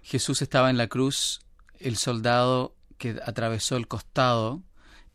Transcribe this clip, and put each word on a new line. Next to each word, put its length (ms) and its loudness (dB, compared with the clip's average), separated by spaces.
Jesús 400 -2
estaba 280 4
en 80 2
la 100 0
cruz, 540 -2
el 180 -4
soldado 760 2
que 280 -6
atravesó 500 -2
el 120 -4
costado, 760 0